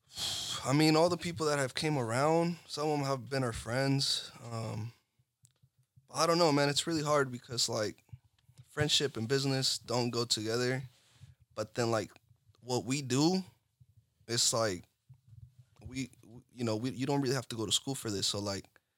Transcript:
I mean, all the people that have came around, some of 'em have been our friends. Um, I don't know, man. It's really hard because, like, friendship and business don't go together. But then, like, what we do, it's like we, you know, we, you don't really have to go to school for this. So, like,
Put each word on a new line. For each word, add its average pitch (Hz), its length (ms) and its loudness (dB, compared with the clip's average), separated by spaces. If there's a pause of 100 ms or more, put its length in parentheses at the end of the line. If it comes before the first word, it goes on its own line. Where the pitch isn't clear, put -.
(640)
I 131 80 0
mean, 156 240 6
all 165 120 6
the 175 80 0
people 165 300 -4
that 147 120 2
have 131 160 -2
came 156 240 0
around, 156 580 2 (100)
some 151 220 -4
of 151 100 0
'em 139 80 -2
have 131 240 -4
been 135 140 -2
our 120 80 -2
friends. 135 800 -2 (220)
Um, 113 400 -6 (1200)
I 147 140 2
don't 170 120 4
know, 170 140 6
man. 143 160 4
It's 143 180 0
really 165 160 -2
hard 147 280 2
because, 120 380 -4
like, 110 280 -2 (760)
friendship 147 460 0
and 113 120 -4
business 135 500 0
don't 120 320 0
go 117 140 0
together. 123 580 -2 (720)
But 110 200 -8
then, 117 160 0
like, 110 200 0 (500)
what 123 240 0
we 139 180 -2
do, 151 400 2 (840)
it's 117 260 0
like 107 320 0 (1000)
we, 127 240 -8 (440)
you 123 100 -6
know, 110 120 2
we, 123 140 -2
you 120 160 -6
don't 143 160 2
really 131 120 0
have 127 140 -4
to 117 80 -8
go 110 80 -4
to 95 80 -2
school - 220 -2
for 113 160 -6
this. 101 160 -2
So, 104 140 -2
like, 98 240 -6 (340)